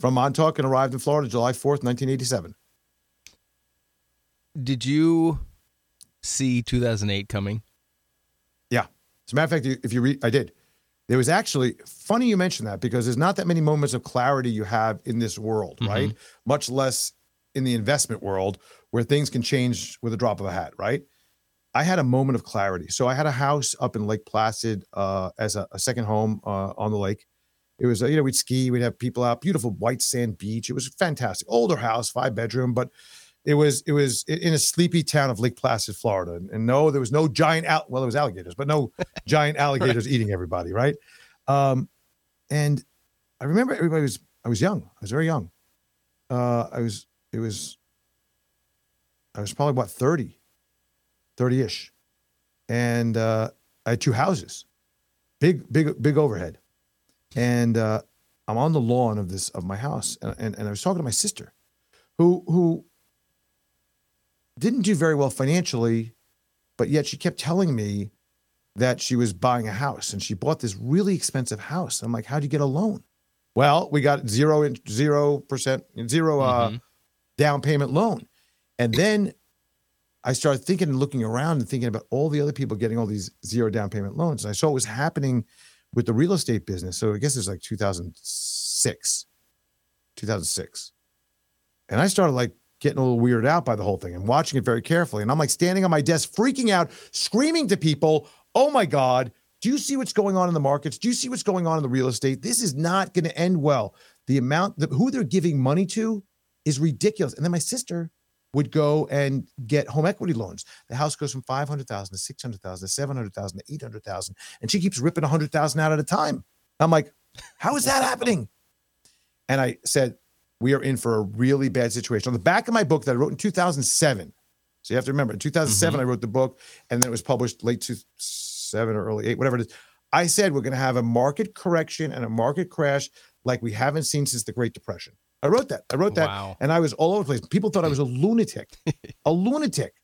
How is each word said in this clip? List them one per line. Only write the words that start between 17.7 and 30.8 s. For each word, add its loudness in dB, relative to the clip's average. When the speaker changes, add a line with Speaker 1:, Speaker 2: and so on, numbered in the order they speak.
Speaker 1:
investment -2
world, -2
where 0
things 0
can -2
change -2
with -4
a -4
drop 0
of -6
a -6
hat, -6
right? -2
I 2
had 2
a 2
moment 2
of -6
clarity. -2
So 0
I 0
had 0
a 0
house 0
up -2
in -2
Lake -2
Placid, -2
uh, -2
as -2
a, -6
a -10
second -4
home, 0
uh, -4
on -4
the -2
lake. -4
It 0
was, 2
uh, 2
you 2
know, 4
we'd 0
ski, 0
we'd 0
have -2
people -2
out, 0
beautiful -2
white -2
sand -2
beach. -6
It -6
was -6